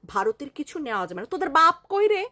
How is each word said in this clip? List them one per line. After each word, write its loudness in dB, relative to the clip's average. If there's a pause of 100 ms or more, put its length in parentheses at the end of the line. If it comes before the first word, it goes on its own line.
ভারতের -2
কিছু -10
নেওয়া -4
যাবে -10
না। -10
তোদের -4
বাপ 4
কই 2
রে? 0